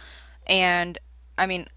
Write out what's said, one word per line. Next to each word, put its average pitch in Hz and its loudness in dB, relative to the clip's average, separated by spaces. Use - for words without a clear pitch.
and, 175 2
I 185 2
mean, 185 -4